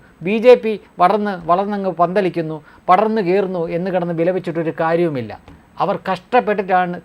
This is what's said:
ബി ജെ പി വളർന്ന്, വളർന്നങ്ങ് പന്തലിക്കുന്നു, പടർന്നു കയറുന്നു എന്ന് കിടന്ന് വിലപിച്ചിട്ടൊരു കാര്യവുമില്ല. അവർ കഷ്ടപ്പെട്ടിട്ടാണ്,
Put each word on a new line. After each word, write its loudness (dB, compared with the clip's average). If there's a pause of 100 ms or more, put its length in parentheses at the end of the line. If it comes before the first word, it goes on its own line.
(220)
ബി -2
ജെ 8
പി 0 (180)
വളർന്ന്, 0
വളർന്നങ്ങ് 0
പന്തലിക്കുന്നു, -2 (240)
പടർന്നു 4
കയറുന്നു 0
എന്ന് -4
കിടന്ന് -2
വിലപിച്ചിട്ടൊരു -2
കാര്യവുമില്ല. -2 (380)
അവർ -2 (140)
കഷ്ടപ്പെട്ടിട്ടാണ്, 0